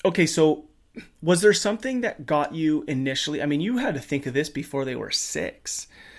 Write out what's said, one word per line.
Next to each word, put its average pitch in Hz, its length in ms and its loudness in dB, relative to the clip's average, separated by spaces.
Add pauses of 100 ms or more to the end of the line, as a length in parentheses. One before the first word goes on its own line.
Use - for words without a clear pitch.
okay, 180 220 4
so 156 380 4 (580)
was 170 180 4
there 208 120 8
something 226 500 -2
that 156 240 -6
got 147 280 0
you 156 340 0
initially? 135 540 -2
I 143 40 -2
mean, 147 140 0
you 233 180 -2
had 240 160 -2
to 139 60 -6
think 139 260 -4
of 123 80 -6
this 147 140 0
before 139 360 -6
they 127 120 -6
were 107 140 -8
six. - 760 -6 (320)